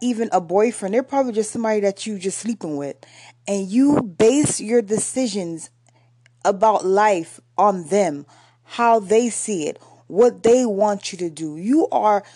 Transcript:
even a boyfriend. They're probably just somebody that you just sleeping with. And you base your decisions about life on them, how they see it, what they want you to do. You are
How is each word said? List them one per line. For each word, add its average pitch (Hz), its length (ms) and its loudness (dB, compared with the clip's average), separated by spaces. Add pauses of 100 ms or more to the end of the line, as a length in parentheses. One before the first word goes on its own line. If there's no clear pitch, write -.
even 233 280 -2
a 180 120 0
boyfriend. 196 500 -2
They're 240 100 0
probably 269 300 -2
just 208 180 -4
somebody 220 300 -2
that 202 260 -2
you 208 120 -8
just 180 200 -6
sleeping 196 380 -8
with. 143 200 -8 (520)
And 202 180 -4
you 262 360 2
base 226 580 2
your 233 220 2
decisions 196 880 -4 (760)
about 202 400 2
life 190 560 0 (160)
on 185 300 2
them, 156 400 0 (380)
how 233 360 2
they 214 300 2
see 185 360 -4
it, - 120 -6 (300)
what 190 340 2
they 247 240 4
want 202 460 -2
you 185 60 -14
to 175 120 -6
do. 156 260 -10
You 240 320 0
are 208 340 2 (140)